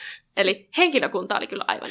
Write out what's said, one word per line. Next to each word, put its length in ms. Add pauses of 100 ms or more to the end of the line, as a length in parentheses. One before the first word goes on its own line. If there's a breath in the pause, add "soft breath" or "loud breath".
(360 loud breath)
Eli 400
henkilökunta 600
oli 100
kyllä 220
aivan 220